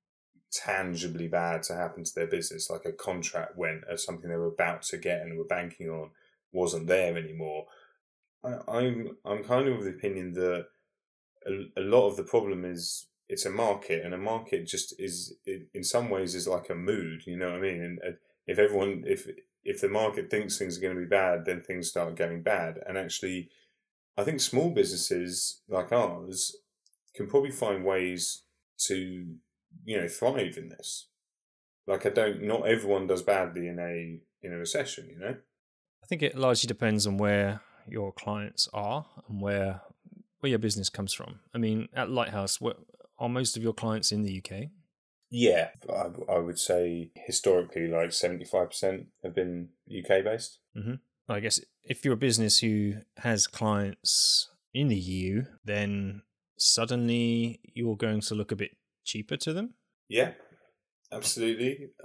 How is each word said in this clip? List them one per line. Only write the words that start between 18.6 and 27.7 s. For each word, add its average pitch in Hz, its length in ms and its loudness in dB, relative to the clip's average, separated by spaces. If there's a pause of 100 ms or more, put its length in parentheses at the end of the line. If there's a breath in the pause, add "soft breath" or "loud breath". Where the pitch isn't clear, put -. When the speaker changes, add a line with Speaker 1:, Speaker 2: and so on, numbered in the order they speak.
Speaker 1:
everyone, 98 440 4
if, - 220 0 (380)
if 101 160 -4
the 101 80 4
market 107 420 0
thinks 104 260 0
things 90 220 -4
are - 20 -12
gonna 92 200 -2
be 90 60 -4
bad, 90 380 4
then 90 160 -2
things 90 280 -6
start 85 260 -2
going 85 280 -2
bad. 82 360 0 (100)
And 95 80 -6
actually, 92 540 -4 (640 soft breath)
I 101 60 2
think 101 180 0
small 156 300 2
businesses 90 960 0
like 92 220 0
ours 92 640 0 (600)
can 101 100 -4
probably 139 240 4
find 101 340 0